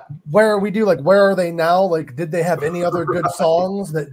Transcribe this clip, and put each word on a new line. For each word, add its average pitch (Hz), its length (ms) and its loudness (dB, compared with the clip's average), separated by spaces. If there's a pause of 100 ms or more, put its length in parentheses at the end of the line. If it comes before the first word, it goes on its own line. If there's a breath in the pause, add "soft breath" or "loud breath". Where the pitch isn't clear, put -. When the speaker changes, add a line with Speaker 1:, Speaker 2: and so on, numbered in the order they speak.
(300)
Speaker 1:
where 208 300 4
we 202 120 -4
do, 220 120 -2
like, 190 160 2
Where 190 240 4
Are 196 120 4
They 175 180 -2
Now? 170 300 2
Like, 160 340 -4
did 160 140 -6
they 170 120 -2
have 165 200 -2
any 175 200 -4
other 175 220 -2
good 175 180 -2
Speaker 2:
<laughs> - 0 -
Right. 170 120 -2
Speaker 1:
songs 180 580 0
that 151 200 -6